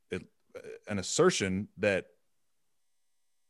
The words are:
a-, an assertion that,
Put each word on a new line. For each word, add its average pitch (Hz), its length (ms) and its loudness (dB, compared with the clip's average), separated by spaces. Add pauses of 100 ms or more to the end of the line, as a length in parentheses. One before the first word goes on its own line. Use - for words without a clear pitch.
(120)
a-, 90 100 -4 (680)
an 101 100 -4
assertion 98 680 2 (100)
that, 95 300 2 (1400)